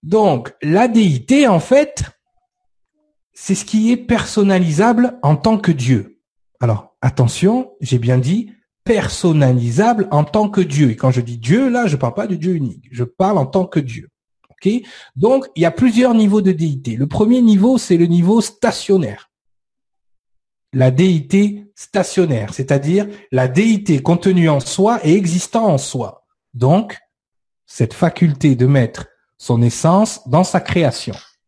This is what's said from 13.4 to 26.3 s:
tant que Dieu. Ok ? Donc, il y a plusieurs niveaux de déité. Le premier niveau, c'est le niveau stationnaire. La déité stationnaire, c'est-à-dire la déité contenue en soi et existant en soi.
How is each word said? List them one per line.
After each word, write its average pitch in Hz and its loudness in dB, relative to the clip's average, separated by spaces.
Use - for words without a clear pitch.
tant 185 -2
que - -4
Dieu. 123 -10
Ok ? - -4
Donc, 254 0
il 160 0
y - 2
a 220 2
plusieurs 240 2
niveaux 214 2
de 190 2
déité. 147 -4
Le 131 -2
premier 233 2
niveau, 226 4
c'est 180 0
le 170 4
niveau 175 2
stationnaire. - -4
La 131 2
déité 185 0
stationnaire, 151 -4
c'est-à-dire 147 -2
la 127 0
déité 190 0
contenue 175 2
en 143 2
soi 214 -2
et 156 2
existant 185 -2
en 170 2
soi. - -8